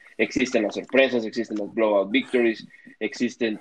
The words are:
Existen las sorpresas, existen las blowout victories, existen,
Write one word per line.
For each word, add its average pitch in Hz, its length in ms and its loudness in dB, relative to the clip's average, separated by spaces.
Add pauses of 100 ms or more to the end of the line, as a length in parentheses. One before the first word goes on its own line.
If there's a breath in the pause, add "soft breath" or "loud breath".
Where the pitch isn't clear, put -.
(180 soft breath)
Existen 117 460 0
las 98 120 -2
sorpresas, 120 500 2
existen 107 320 -6
las 98 160 -6
blowout 104 380 2
victories, 120 560 0 (320 soft breath)
existen, 110 600 -4